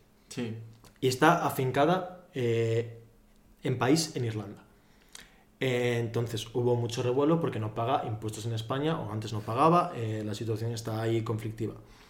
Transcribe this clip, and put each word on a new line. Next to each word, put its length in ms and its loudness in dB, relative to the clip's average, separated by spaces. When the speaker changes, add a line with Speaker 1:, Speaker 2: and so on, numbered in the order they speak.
Speaker 1:
Sí. 260 -6
Speaker 2:
Y 80 2
está 380 4
afincada, 880 0
eh, 680 0
en 140 0
país, 380 2
en 100 -2
Irlanda. 360 -6
Eh, 400 2
entonces 540 -2
hubo 220 4
mucho 280 -2
revuelo 360 4
porque 200 -2
no 140 -4
paga 320 0
impuestos 400 -6
en 80 -2
España, 460 -2
o 120 -6
antes 220 -4
no 60 -2
pagaba, 560 4
eh, 300 -4
la 80 -4
situación 400 -4
está 280 -4
ahí 200 2
conflictiva. 540 -4